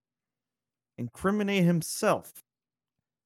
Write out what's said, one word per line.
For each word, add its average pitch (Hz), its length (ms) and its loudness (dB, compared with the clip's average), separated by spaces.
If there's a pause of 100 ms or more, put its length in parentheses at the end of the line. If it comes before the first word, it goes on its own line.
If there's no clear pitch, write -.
(1000)
incriminate 196 640 0
himself. 170 680 0 (960)